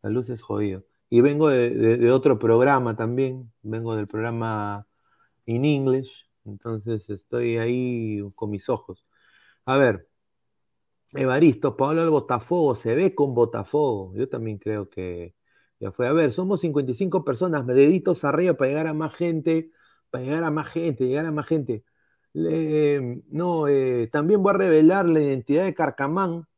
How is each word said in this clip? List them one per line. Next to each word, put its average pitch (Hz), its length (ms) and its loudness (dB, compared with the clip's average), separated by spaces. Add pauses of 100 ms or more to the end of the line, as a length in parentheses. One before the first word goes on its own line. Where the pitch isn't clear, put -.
La 107 80 -6
luz 117 200 -4
es 117 120 -10
jodido. 101 440 -6 (240)
Y 117 120 6
vengo 147 280 4
de, 123 220 2
de, 113 260 2
de 120 140 4
otro 131 280 4
programa 120 560 4
también, 123 560 -4 (100)
vengo 113 340 -6
del 104 120 -4
programa 110 800 -6 (580)
In 120 200 -2
English, 135 640 -2 (160)
entonces 107 640 -8
estoy 117 480 -4
ahí 117 640 -4 (120)
con 107 140 -8
mis 101 200 -8
ojos. - 360 -8 (600)
A 131 120 2
ver, 117 300 2 (1040)
Evaristo, 135 640 2
Paolo 151 260 0
al 165 80 2
Botafogo, 139 680 0
se 113 200 -2
ve 190 180 0
con 139 220 0
Botafogo. 113 800 0
Yo 127 140 -4
también 113 280 -8
creo 104 320 -6
que 87 460 -12 (440)
ya 101 120 -8
fue. 123 160 -4
A 139 60 0
ver, 156 180 2
somos 185 300 -4
cincuenta 143 300 -2
y 117 40 -4
cinco 180 300 -2
personas, 143 420 -2
deditos 151 560 4
arriba 160 300 2
para 135 160 0
llegar 156 180 -2
a 156 60 -6
más 151 200 -4
gente, 165 580 -2 (380)
para 127 140 -8
llegar 151 220 -4
a 156 60 -2
más 151 180 -4
gente, 160 360 -2
llegar 143 200 -2
a 160 60 -4
más 151 140 -4
gente. 127 380 -2 (480)
Le-, 151 960 -2
no, 165 400 -2
eh, 127 420 2
también 170 320 2
voy 202 100 2
a 196 60 2
revelar 180 480 6
la 160 140 4
identidad 143 460 0
de 185 80 -2
Carcamán. 165 760 -2 (100)